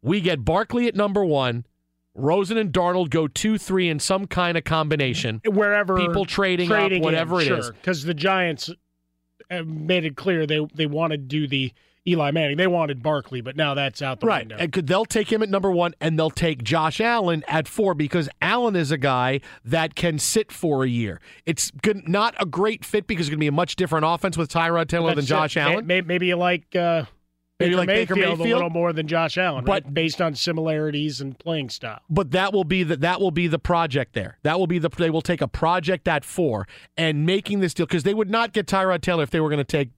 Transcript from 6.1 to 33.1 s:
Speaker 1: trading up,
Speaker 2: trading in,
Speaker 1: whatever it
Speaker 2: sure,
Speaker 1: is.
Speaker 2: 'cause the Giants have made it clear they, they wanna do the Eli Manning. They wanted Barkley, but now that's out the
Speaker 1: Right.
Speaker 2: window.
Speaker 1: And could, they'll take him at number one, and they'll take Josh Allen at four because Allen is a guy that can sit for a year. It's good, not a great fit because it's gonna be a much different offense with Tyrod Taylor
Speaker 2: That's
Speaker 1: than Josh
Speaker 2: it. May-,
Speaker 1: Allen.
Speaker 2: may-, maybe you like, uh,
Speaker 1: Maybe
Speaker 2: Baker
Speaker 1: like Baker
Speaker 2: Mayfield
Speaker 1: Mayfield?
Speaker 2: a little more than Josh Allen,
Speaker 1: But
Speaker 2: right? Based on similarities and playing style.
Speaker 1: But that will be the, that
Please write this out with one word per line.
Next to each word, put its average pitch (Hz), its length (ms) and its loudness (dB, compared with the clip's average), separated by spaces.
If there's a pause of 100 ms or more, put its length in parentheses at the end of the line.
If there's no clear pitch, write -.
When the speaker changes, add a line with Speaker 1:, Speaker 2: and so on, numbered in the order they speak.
Speaker 1:
trading 180 460 0
up, 214 60 4
Speaker 2:
trading 196 200 2
in, 165 60 0
Speaker 1:
whatever 160 380 2
it 151 40 2
Speaker 2:
sure, - 140 2
Speaker 1:
is. 120 120 -8 (120)
Speaker 2:
'cause 165 200 -2
the 170 100 -4
Giants 170 560 0 (800)
have 170 180 -6
made 160 360 -2
it 151 140 -4
clear 170 280 0
they, 151 280 0
they 156 140 -2
wanna 156 300 -2
do 143 300 -4
the 131 240 -2 (340)
Eli 160 260 2
Manning. 151 240 0
They 180 120 2
wanted 151 360 0
Barkley, 139 380 -2
but 131 160 -10
now 151 160 0
that's 139 280 -4
out 131 200 -6
the 226 60 2
Speaker 1:
Right. 185 160 2
Speaker 2:
window. 110 160 -14
Speaker 1:
And 170 120 -2
could, 175 160 -2
they'll 185 180 2
take 214 260 0
him 220 120 2
at 214 60 -4
number 196 200 2
one, 175 300 2
and 160 180 0
they'll 160 120 2
take 156 340 -2
Josh 156 380 0
Allen 202 480 2
at 156 180 0
four 196 260 0
because 151 360 0 (120)
Allen 214 360 2
is 151 140 0
a 160 60 0
guy 131 440 2 (240)
that 160 300 0
can 165 220 0
sit - 340 0
for 139 340 0
a - 20 0
year. 117 320 -2 (260)
It's - 240 -2 (120)
good, 202 260 0
not 208 320 2
a 214 60 0
great 208 400 -2
fit 208 220 0
because 170 200 -2
it's - 20 -4
gonna 151 100 -4
be 151 80 2
a 143 40 2
much 170 240 0
different 160 320 2
offense 170 300 0
with 160 120 -2
Tyrod 165 380 2
Taylor 170 260 0
Speaker 2:
That's - 40 0
Speaker 1:
than 143 80 0
Josh 156 320 2
Speaker 2:
it. - 80 2
May-, 147 80 4
Speaker 1:
Allen. 208 140 -2
Speaker 2:
may-, 180 140 2
maybe 175 260 0
you 180 100 2
like, 175 380 0
uh, 170 280 2 (560)
Speaker 1:
Maybe 175 120 4
Speaker 2:
Baker 180 60 2
Speaker 1:
like 180 100 2
Baker 208 280 2
Speaker 2:
Mayfield 190 240 2
Speaker 1:
Mayfield? 165 120 2
Speaker 2:
a 233 40 2
little 175 140 0
more 170 240 0
than 156 140 -2
Josh 165 300 0
Allen, 151 280 -2
Speaker 1:
But 185 200 0
Speaker 2:
right? 139 80 -10
Based 165 280 0
on 160 140 0
similarities 151 840 -2
and 135 180 -10
playing 156 300 -4
style. 113 380 -12
Speaker 1:
But 160 240 0
that 190 220 0
will 196 100 2
be 180 200 0
the, 160 140 0
that 170 220 0